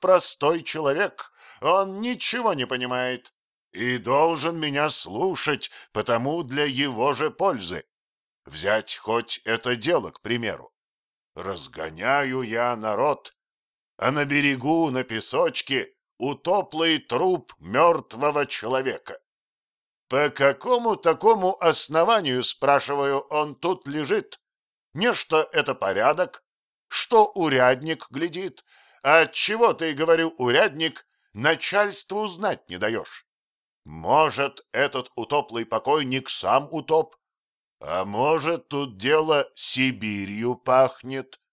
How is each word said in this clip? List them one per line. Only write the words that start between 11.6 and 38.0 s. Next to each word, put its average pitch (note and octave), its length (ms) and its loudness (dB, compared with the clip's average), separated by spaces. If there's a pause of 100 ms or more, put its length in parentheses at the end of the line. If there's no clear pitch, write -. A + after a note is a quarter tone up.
я A#2 320 -2
народ, A2 600 -2 (640)
а B2 120 0
на D3 140 0
берегу, C#3+ 640 0
на B2+ 140 -2
песочке, C3+ 920 -2 (220)
утоплый D#3+ 800 -2
труп D#3+ 600 -2
мёртвого C#3+ 880 0
человека. A#2+ 720 -4 (880)
По D3 220 2
какому G#3+ 680 2
такому F#3+ 640 2
основанию, D#3+ 800 2
спрашиваю, C#3 840 0
он D3+ 280 -2
тут F3+ 300 -4
лежит? D3+ 540 -4 (540)
Нечто D#3+ 580 0
это C#3+ 220 0
порядок, A2+ 720 0 (440)
что - 380 4
урядник C#3 840 2
глядит, E3+ 540 -6 (440)
отчего F3 640 4
ты, D#3+ 200 -4
говорю, E3 440 2
урядник, D3 720 0 (260)
начальству G3 920 -2
знать F#3 420 -6
не F2+ 80 -10
даёшь? G#2 480 -6 (600)
Может, A#2 880 0
этот C3 420 -2
утоплый A#2 500 -4
покойник C3 640 -2
сам B2 440 0
утоп? D#3+ 420 -2 (640)
А F2 260 -4